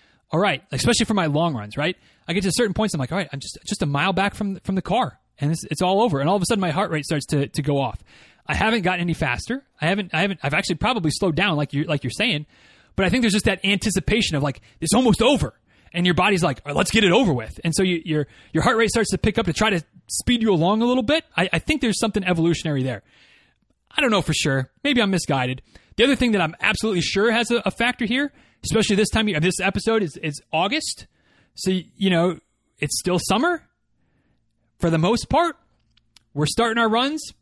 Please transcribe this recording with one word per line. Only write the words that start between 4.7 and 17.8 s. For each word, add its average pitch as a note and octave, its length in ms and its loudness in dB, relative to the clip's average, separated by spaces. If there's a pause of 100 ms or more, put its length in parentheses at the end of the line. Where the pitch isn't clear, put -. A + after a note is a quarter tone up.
the F#3 80 -2
car G#3 360 -2 (200)
and C#3+ 140 0
it's, E3 180 -6
it's D#3 100 -4
all F#3+ 220 4
over." F3+ 180 2
And C#3 80 0
all G3 80 4
of F#3+ 60 -2
a - 40 0
sudden A3 140 0
my F3 120 0
heart E3+ 180 -2
rate D3+ 140 -4
starts D3+ 220 -4
to, C#3 220 0
to - 140 -4
go C#3 180 0
off. B2 180 -4 (480)
I C#3+ 80 -4
haven't A3 280 2
gotten F3+ 180 0
any E3+ 140 -2
faster. D#3 500 -4 (160)
I D#3 60 0
haven't, F#3+ 260 -2
I D#3+ 80 0
haven't, G3 220 -2
I've C#3 100 -2
actually F3 240 -2
probably G3+ 340 0
slowed E3+ 260 0
down F3+ 200 0
like D3 160 -2
you, C#3+ 120 -2
like D3+ 200 -2
you're A#2+ 60 -4
saying, F3+ 340 -2 (520)
but F#3+ 100 2
I - 20 0
think B3 140 2
there's A3 100 2
just G3+ 140 0
that F#3+ 180 0
anticipation G3 720 0
of, C3+ 60 -2
like, C#3+ 180 -4 (220)
"It's E3 100 -2
almost A3+ 300 4
over." A#3 320 2 (400)
And F3 100 0
your F3+ 120 2
body's F#3 260 2
like, D3 240 0
"All C#3+ 60 -8
right, C#3+ 40 -4
let's - 140 0
get G#3+ 140 4
it F3 80 4
over G#3+ 200 4
with." A#2 200 -6 (100)
And E3 120 0
so G3 100 2